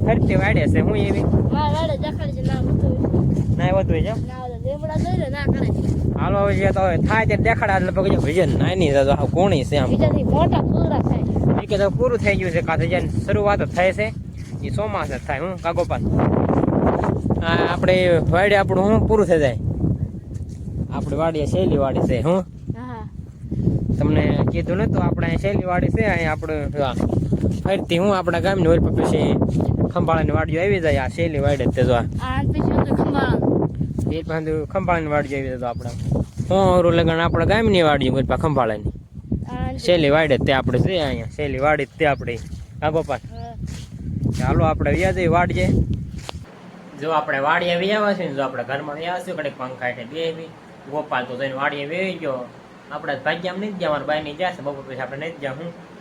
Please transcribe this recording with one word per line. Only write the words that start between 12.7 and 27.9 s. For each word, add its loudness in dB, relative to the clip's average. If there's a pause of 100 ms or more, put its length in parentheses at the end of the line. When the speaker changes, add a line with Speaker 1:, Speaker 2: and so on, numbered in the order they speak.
Speaker 1:
તો 2
જેની 0
શરૂઆત 2
જ -2
થાય 4
છે, -2 (520)
એ -6
ચોમાસે -4
જ -10
થાય. -4
હું -6
કા -2
ગોપાલ? -2 (1400)
આ 0
આપણે 4
વાડે 4
આપણું 2
હું 4
પૂરું 4
થઈ 4
જાય? 2 (1300)
આપણે -4
વાડીએ 0
શેલી 2
વાડી 2
છે. 2
હું? 2 (360)
Speaker 2:
હા. -10 (920)
Speaker 1:
તમને 2 (140)
કીધું -2
ને 2
તો 2
આપણે 0
અહીં 0
શેલી 0
વાડી 0
છે. 0
અહીં 2
આપણે -4
જો -2
આ -2 (680)
ફરતી 0